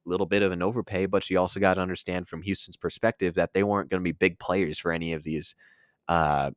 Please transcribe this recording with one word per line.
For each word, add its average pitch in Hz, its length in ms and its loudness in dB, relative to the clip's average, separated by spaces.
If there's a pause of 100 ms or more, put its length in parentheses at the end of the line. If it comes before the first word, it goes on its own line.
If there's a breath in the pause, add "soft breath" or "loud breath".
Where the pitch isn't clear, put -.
little 90 220 0
bit 101 160 2
of 95 100 2
an 87 100 -4
overpay, 98 440 -2
but 95 220 -2
you 92 120 2
also 92 180 0
gotta 95 220 4
understand 90 480 -4
from 82 140 -12
Houston's 95 340 -6
perspective 90 580 -2
that 87 180 0
they 98 120 2
weren't 101 260 0
gonna 92 120 0
be 87 100 0
big 90 260 0
players 90 400 0
for 85 140 -2
any 82 200 -4
of 78 120 -6
these, 78 300 -6 (540 soft breath)
uh, 73 480 2